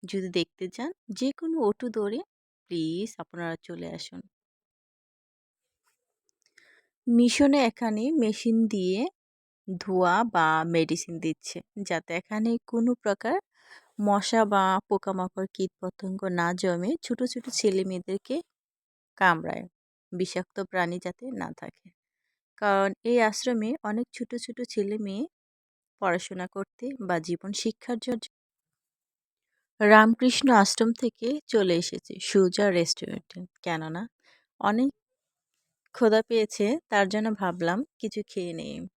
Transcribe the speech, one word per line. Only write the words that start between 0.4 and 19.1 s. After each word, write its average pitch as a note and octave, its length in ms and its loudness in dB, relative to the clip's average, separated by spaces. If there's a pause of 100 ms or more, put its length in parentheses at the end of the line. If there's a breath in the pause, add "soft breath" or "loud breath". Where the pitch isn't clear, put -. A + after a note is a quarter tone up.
চান, B3 220 -8 (200)
যে B3 220 -4
কোনো E4 300 -6
অটো G#3+ 280 0
ধরে G#3+ 280 -4 (520)
প্লিজ E3+ 380 -4 (100)
আপনারা E3+ 440 -8
চলে E3+ 320 -12
আসুন। F3 260 -14 (2750 soft breath)
মিশনে B3 600 4
এখানে A3 360 -2 (100)
মেশিন A3+ 440 2 (120)
দিয়ে F#3+ 320 0 (680)
ধোয়া F3+ 560 2
বা F3+ 240 2 (200)
মেডিসিন E3 500 0
দিচ্ছে, E3 400 -6 (240)
যাতে F3 320 -4
এখানে G#3+ 360 -4 (160)
কোনো A#3 240 0 (120)
প্রকার A3 340 -2 (640 soft breath)
মশা G#3 460 2
বা G3+ 200 2 (200)
পোকামাকড়, F#3+ 680 -4
কীটপতঙ্গ F#3+ 680 -8 (120)
না F3 220 0
জমে F3+ 360 0 (120)
ছোট - 220 -6
ছোট B3 260 -8
ছেলে F#3+ 340 0
মেয়েদেরকে F#3+ 520 -6 (840)